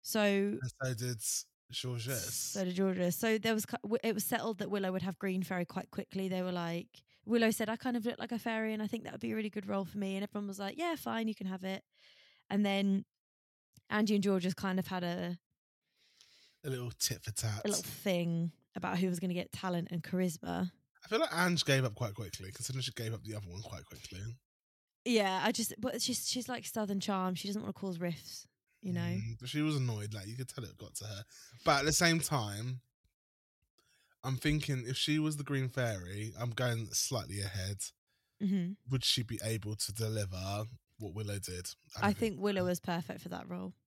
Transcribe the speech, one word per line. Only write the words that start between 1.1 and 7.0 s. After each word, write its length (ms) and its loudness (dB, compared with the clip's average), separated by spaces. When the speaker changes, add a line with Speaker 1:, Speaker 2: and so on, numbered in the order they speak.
Speaker 2:
Georges. 640 -4
Speaker 1:
So 100 2
did 100 0
Georges. 420 4
So 220 4
there 160 2
was 120 2
cu-, 160 -6
w-, 200 0
it 120 2
was 100 0
settled 340 0
that 120 -2
Willow 220 2
would 100 0
have 160 -4
Green 240 0
Fairy 240 0
quite 240 -8
quickly. 380 -4
They 140 0
were 100 -2
like, 360 -2